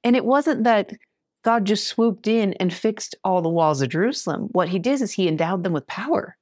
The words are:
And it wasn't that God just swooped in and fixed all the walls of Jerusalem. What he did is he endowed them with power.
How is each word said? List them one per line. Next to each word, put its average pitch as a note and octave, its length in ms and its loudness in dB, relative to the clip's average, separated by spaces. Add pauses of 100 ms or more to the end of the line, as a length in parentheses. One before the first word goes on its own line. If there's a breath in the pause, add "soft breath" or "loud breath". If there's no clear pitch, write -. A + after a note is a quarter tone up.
And A#3+ 120 4
it B3 100 0
wasn't C4+ 380 2
that A3 300 2 (500)
God A3+ 220 2
just G3+ 220 0
swooped A3+ 400 0
in G#3+ 260 2
and F3+ 180 -2
fixed A3 520 -4
all F#3 180 2
the E3 80 0
walls D#3+ 320 2
of C3 80 0
Jerusalem. F3 600 -2
What F3 180 2
he F#3 80 -2
did C4 240 0
is G#3+ 120 -4
he F#3 140 0
endowed E3 360 -2
them F3+ 100 -2
with D3+ 140 -4
power. B3 540 -4